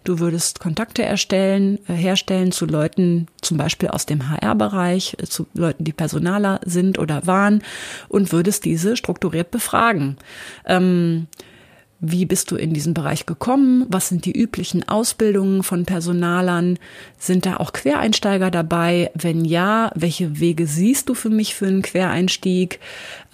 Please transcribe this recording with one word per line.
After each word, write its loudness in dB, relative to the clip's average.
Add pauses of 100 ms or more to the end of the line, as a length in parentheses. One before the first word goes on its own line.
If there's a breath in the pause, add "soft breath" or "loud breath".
Du -2
würdest -2
Kontakte -4
erstellen, 0 (100)
äh, -2
herstellen 0
zu -2
Leuten, 2 (160)
zum -2
Beispiel -2
aus -4
dem -2
H-R-Bereich, 0
äh, -8
zu -6
Leuten, -2
die -4
Personaler 0
sind 0
oder -2
waren 4 (460 loud breath)
und 2
würdest 2
diese 2
strukturiert -4
befragen. 0 (500 loud breath)
Ähm, 2 (760 loud breath)
wie 2
bist -2
du -2
in -2
diesen 0
Bereich -2
gekommen? 2
Was -2
sind -2
die -2
üblichen -2
Ausbildungen 2
von -2
Personalern? 0 (400 loud breath)
Sind 2
da -2
auch -6
Quereinsteiger 0
dabei? 0
Wenn 0
ja, 2
welche -2
Wege 2
siehst 2
du 2
für -4
mich 0
für -2
einen 2
Quereinstieg? 0 (540 loud breath)